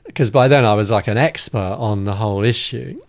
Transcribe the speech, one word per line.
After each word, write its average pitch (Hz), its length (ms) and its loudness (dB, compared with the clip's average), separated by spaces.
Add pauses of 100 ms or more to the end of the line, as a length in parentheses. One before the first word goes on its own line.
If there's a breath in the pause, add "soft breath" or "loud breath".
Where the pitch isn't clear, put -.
(160)
'cause 117 160 0
by 127 160 4
then 135 180 6
I 107 80 6
was, 104 180 0
like, 101 160 0
an 107 100 0
expert 107 600 -2
on 104 260 -2
the 101 100 -4
whole 101 280 -2
issue. 120 640 -4